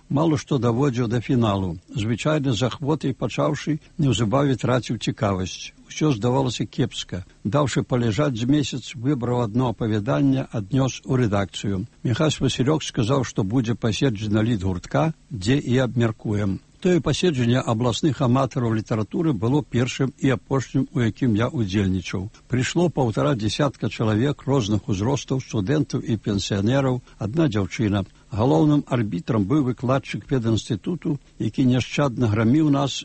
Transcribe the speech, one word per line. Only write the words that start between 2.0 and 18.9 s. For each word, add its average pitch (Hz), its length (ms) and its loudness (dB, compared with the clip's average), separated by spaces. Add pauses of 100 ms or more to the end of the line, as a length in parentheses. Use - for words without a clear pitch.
з 101 80 0
ахвотай 135 480 -2
пачаўшы, 147 680 -2 (220)
неўзабаве 135 560 2
траціў 123 480 -2
цікавасць. 98 720 -4 (120)
Усё 156 240 0
здавалася 123 540 0
кепска. - 580 -6 (200)
Даўшы 131 400 0
паляжаць 123 520 0
з 113 100 -4
месяц, 139 500 0
выбраў 120 520 -2
адно 120 240 0
апавяданне, 131 800 0
аднёс 127 540 -2
у 135 100 0
рэдакцыю. 101 720 0 (180)
Міхась 147 360 0
Васілёк 139 440 0
сказаў, 131 400 0
што 120 200 -4
будзе 113 320 0
паседжана 107 680 0
літгуртка, 110 720 0 (180)
дзе 117 260 0
і 127 200 0 (100)
абмяркуем. 107 720 -2 (180)
Тое 180 240 2
паседжанне 127 560 2
абласных 123 640 0
аматараў 131 560 2
літаратуры 120 560 -2